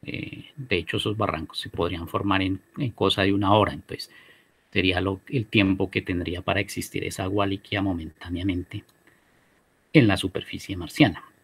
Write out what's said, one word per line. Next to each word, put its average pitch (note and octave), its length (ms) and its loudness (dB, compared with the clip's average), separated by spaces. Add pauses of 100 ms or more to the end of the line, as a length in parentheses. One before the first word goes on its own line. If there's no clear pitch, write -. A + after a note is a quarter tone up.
Eh, - 540 -10
de B2 200 -2
hecho, E2+ 200 -4
esos G#2+ 180 -2
barrancos D#2+ 440 -4
se - 100 -10
podrían E2+ 380 -4
formar G2 340 0
en, F#2+ 200 -2 (160)
en B2+ 140 -2
cosa G2 320 2
de G2 100 4
una G2+ 200 4
hora, G#2 180 6
entonces - 400 -12 (600)
sería F#2 280 2
lo, F#2+ 300 -2
el A#2 180 -2
tiempo F#2+ 420 2
que - 120 -2
tendría F2 400 -4
para F#2+ 180 0
existir G2 460 -6
esa - 180 -6
agua G2 240 0
líquida G2 340 -4
momentáneamente F2+ 1000 -4 (1080)
en C3 140 10
la F#2+ 100 4
superficie - 580 -6
marciana. F2+ 480 2 (200)